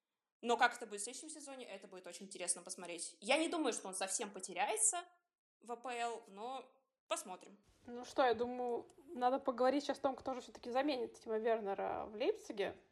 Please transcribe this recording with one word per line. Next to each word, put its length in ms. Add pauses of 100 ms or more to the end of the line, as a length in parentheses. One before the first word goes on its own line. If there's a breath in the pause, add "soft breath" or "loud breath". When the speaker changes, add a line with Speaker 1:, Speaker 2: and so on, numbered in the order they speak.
(420)
Speaker 1:
Но 160
как 180
это 100
будет 160
в 40
следующем 240
сезоне, 360
это 220
будет 180
очень 220
интересно 340
посмотреть. 580
Я 180
не 120
думаю, 240
что 140
он 80
совсем 340
потеряется 680 (640)
в 100
А 40
П 220
Л, 300
но 360 (440)
посмотрим. 500 (300)
Speaker 2:
Ну 180
что, 180
я 120
думаю, 500 (220)
надо 320
поговорить 440
сейчас 140
о 40
том, 140
кто 200
же 60
все-таки 280
заменит 500
Тима 200
Вернера 680
в 100
Лейпциге. 600 (160)